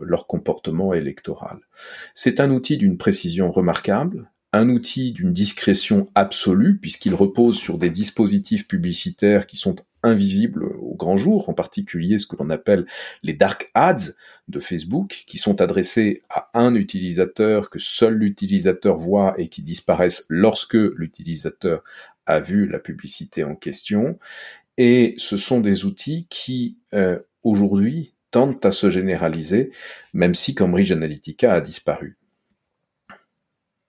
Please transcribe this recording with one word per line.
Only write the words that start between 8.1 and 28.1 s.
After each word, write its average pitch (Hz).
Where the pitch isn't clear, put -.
publicitaires 180
qui -
sont -
invisibles 101
au -
grand 92
jour, 180
en 85
particulier 92
ce -
que -
l'on 73
appelle 90
les -
dark 101
ads 131
de 92
Facebook, 92
qui -
sont 98
adressés 98
à -
un 120
utilisateur 98
que -
seul -
l'utilisateur 98
voit 95
et 85
qui -
disparaissent 85
lorsque 101
l'utilisateur 82
a 78
vu 98
la -
publicité -
en 73
question. 107
Et 120
ce -
sont 120
des 98
outils 143
qui, -
euh, 92
aujourd'hui, 104